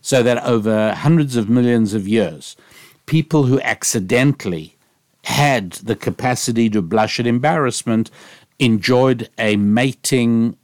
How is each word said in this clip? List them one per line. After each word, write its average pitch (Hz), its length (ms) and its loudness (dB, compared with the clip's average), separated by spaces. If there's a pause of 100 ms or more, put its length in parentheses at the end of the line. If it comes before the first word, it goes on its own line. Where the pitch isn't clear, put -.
So 127 220 2
that 120 200 2
over 110 500 0
hundreds 151 420 2
of 110 140 0
millions 120 440 2
of 101 140 -4
years, 95 480 -2 (500)
people 156 380 0
who 131 180 2
accidentally 104 1160 -2 (480)
had 123 480 0
the 110 220 -6
capacity 117 760 -2
to 107 120 0
blush 107 380 -2
at 123 80 -2
embarrassment 123 840 -2 (480)
enjoyed 123 800 2
a 107 200 0
mating 117 1080 0